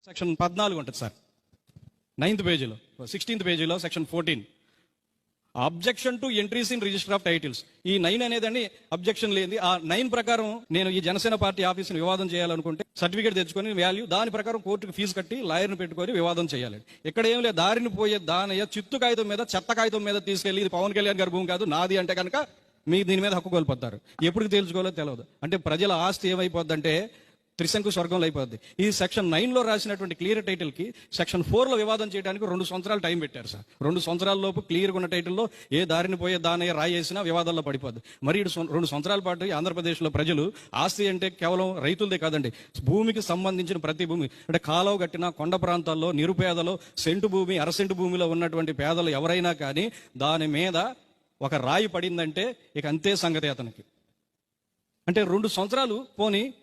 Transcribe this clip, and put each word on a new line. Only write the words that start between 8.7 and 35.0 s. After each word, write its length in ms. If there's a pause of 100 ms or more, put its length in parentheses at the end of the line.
అబ్జెక్షన్ 420
లేనిది. 240
ఆ 120 (120)
నైన్ 280
ప్రకారం 380 (220)
నేను 180
ఈ 120
జనసేన 340
పార్టీ 280
ఆఫీసుని 380
వివాదం 300
చేయాలనుకుంటే 540 (120)
సర్టిఫికెట్ 380
తెచ్చుకొని 380
వాల్యూ 340
దాని 240
ప్రకారం 300
కోర్టుకు 320
ఫీజు 220
కట్టి 280
లాయర్ని 340
పెట్టుకొని 360
వివాదం 420
చేయాలి. 240 (280)
ఇక్కడ 200
ఏం 160
లేదు, 140
దారిని 320
పోయే 300
దానయ్య 480 (120)
చిత్తు 180
కాగితం 320
మీద, 120
చెత్త 320
కాగితం 320
మీద 100 (140)
తీసుకెళ్ళి 340
"ఇది 80
పవన్ 240
కళ్యాణ్ 240
గారి 120
భూమి 160
కాదు, 180
నాది" 320
అంటే 180
కనుక 220 (500)
మీకు 220
దీని 140
మీద 120
హక్కు 140
కోల్పోతారు. 500 (240)
ఎప్పుడు 260
తేల్చుకోవాలో 420
తెలియదు. 340 (180)
అంటే 140
ప్రజల 360 (140)
ఆస్తి 220
ఏమైపోద్దంటే 680 (640)
త్రిశంకు 320
స్వర్గంలో 340
అయిపోద్ది. 320 (240)
ఈ 120
సెక్షన్ 380
నైన్లో 320
రాసినటువంటి 520
క్లియర్ 300
టైటిల్కి 400 (280)
సెక్షన్ 320
ఫోర్లో 320
వివాదం 320
చేయడానికి 380
రెండు 180
సంవత్సరాలు 360
టైమ్ 200
పెట్టారు 260
సార్. 180 (180)
రెండు 180
సంవత్సరాల 380
లోపు 220
క్లియర్గా 360
ఉన్న 100